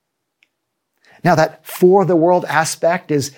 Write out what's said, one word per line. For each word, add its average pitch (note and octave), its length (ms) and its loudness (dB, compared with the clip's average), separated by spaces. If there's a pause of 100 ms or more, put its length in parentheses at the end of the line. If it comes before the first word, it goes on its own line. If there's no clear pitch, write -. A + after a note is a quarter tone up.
(1200)
Now, E3+ 100 2
that D#3 320 -2
for F#3 380 2
the F3 100 -2
world E3+ 300 0
aspect D#3+ 640 -4
is, C#3+ 280 -4